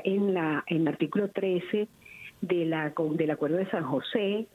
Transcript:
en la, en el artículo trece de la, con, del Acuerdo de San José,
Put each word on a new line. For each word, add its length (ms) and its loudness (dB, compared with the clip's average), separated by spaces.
en 320 2
la, 320 0
en 140 2
el 60 4
artículo 440 0
trece 560 0
de 240 2
la, 280 0
con, 240 0
del 140 2
Acuerdo 260 0
de 120 0
San 140 0
José, 720 0